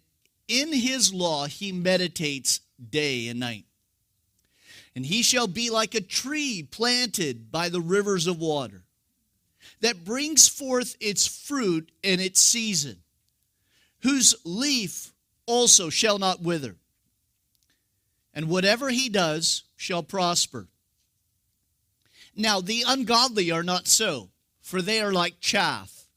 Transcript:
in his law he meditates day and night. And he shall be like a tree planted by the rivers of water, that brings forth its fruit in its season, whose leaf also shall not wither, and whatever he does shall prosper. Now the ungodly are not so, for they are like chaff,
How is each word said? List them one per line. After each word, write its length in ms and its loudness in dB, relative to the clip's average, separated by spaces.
in 240 0
his 400 2
law 360 -2
he 240 -10
meditates 880 -2
day 420 -2
and 100 -6
night. 260 -8
And 140 -8
he 160 0
shall 240 2
be 240 -4
like 240 0
a 60 -2
tree 600 -4
planted 920 -4
by 180 -2
the 120 -4
rivers 460 0
of 100 -2
water, 460 -4
that 260 -2
brings 420 4
forth 520 -2
its 260 0
fruit 640 -2
in 160 2
its 200 0
season, 640 0
whose 420 4
leaf 720 -4
also 420 4
shall 300 2
not 240 0
wither, 320 -4
and 140 -4
whatever 420 2
he 180 -2
does 540 0
shall 280 -4
prosper. 640 -2
Now 260 2
the 260 -2
ungodly 640 2
are 120 0
not 220 -2
so, 440 2
for 200 -4
they 200 0
are 100 0
like 300 0
chaff, 640 -2